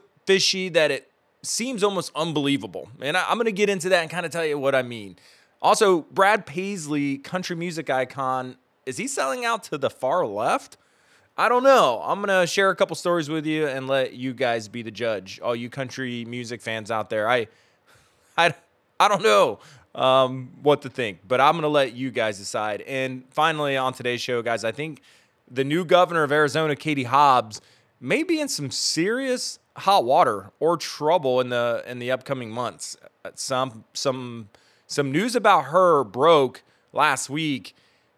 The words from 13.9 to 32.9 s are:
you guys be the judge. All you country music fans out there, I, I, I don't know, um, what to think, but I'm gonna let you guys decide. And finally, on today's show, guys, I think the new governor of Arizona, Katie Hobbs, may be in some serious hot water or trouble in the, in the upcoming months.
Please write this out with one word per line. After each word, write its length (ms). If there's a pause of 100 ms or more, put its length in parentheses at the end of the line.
you 200
guys 320
be 160
the 80
judge. 500
All 140
you 160
country 540
music 360
fans 300
out 180
there, 200
I, 180 (880)
I, 160 (460)
I 100
don't 140
know, 380 (360)
um, 540 (120)
what 200
to 80
think, 360
but 140
I'm 140
gonna 140
let 260
you 160
guys 280
decide. 440
And 480
finally, 460
on 180
today's 260
show, 220
guys, 200
I 80
think 300 (500)
the 140
new 200
governor 380
of 80
Arizona, 460
Katie 280
Hobbs, 560 (380)
may 240
be 160
in 100
some 220
serious 880 (180)
hot 280
water 460 (100)
or 160
trouble 640
in 80
the, 380
in 120
the 120
upcoming 400
months. 460 (280)